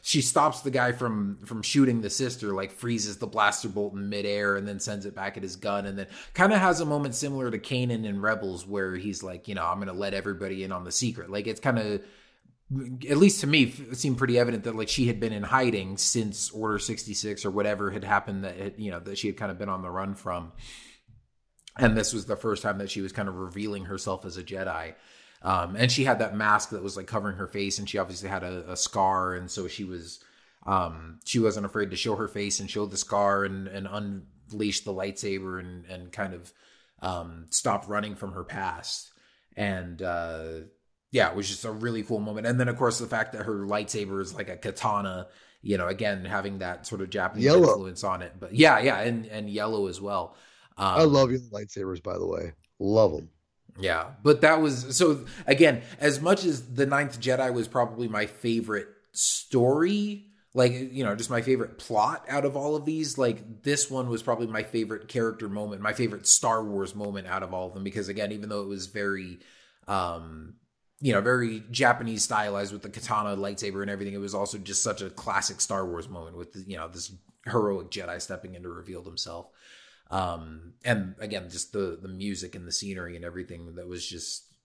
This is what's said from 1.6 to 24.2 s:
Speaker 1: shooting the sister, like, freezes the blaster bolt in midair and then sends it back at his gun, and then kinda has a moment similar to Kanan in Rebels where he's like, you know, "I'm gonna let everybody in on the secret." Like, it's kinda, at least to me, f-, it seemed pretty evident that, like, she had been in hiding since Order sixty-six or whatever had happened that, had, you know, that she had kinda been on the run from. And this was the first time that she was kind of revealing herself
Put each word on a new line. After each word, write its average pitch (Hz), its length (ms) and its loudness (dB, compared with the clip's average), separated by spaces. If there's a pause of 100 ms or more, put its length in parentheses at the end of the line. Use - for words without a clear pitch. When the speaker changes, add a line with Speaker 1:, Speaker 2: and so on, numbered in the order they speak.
Speaker 1:
shooting 127 380 6
the 101 100 -4
sister, 120 420 -2
like, 98 200 -2
freezes 107 460 -2
the 113 100 -6
blaster 104 400 4
bolt 101 260 -2
in 101 140 -4
midair 101 480 0
and 98 100 -4
then 101 140 -8
sends 101 260 -6
it 101 80 -8
back 98 220 -6
at 95 80 -8
his 90 100 -8
gun, 101 320 -2
and 98 100 -6
then 95 120 -8 (260)
kinda 196 240 8
has 180 220 6
a 165 40 0
moment 147 300 0
similar 135 360 -2
to 110 80 -4
Kanan 120 460 0
in 101 160 -2
Rebels 98 460 0
where 95 300 -2
he's 95 260 -6
like, 90 240 -10
you 104 80 -6
know, 87 100 -2
"I'm 90 140 0
gonna 98 140 -4
let 98 200 -2
everybody 95 520 -4
in 95 80 -6
on 90 100 -6
the 87 100 -8
secret." 113 380 -2
Like, 104 160 -4
it's 110 140 -6
kinda, 107 400 0 (1080)
at 143 80 4
least 196 260 10
to 160 40 0
me, 143 200 8
f-, 123 260 -8
it 131 40 -8
seemed 127 220 0
pretty 123 180 4
evident 120 280 4
that, 117 100 -2
like, 110 140 -2
she 131 180 4
had 110 140 2
been 110 120 0
in 104 120 -4
hiding 107 520 2
since 107 540 0
Order 107 300 0
sixty-six 104 640 -6
or 101 80 -2
whatever 101 400 0
had 101 100 -6
happened 98 400 0
that, 92 140 -8
had, 98 220 -8
you 107 120 -6
know, 87 80 -6
that 98 180 -10
she 107 120 -2
had 95 80 -4
kinda 98 180 -6
been 98 140 -6
on 92 140 -4
the 90 80 -8
run 98 260 -4
from. 87 340 -6 (1300)
And 113 200 6
this 110 160 0
was 107 140 -6
the 110 100 -2
first 104 280 -2
time 101 140 -2
that 101 120 -6
she 101 100 -6
was 95 120 -6
kind 101 160 -4
of 92 80 -8
revealing 95 480 -6
herself 95 400 -6